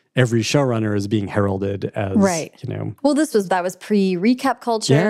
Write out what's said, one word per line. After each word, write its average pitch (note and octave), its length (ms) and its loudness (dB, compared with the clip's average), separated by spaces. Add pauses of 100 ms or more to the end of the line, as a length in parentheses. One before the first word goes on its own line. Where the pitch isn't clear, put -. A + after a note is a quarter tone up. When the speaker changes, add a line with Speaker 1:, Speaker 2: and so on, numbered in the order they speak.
(160)
Speaker 1:
every A#2 260 2
showrunner A2+ 560 0
is G2+ 100 -2
being G2+ 200 -2
heralded G2 680 -2
as, G2 220 -4
Speaker 2:
Right. F#3 360 2 (100)
Speaker 1:
you G#2+ 120 -8
know. G#2 300 -8
Speaker 2:
Well, C#4+ 100 2
this D4 220 0
was, G3 140 0
that F#3 120 0
was F3+ 140 -6
pre-recap G#3+ 840 0
culture. A3 320 0 (160)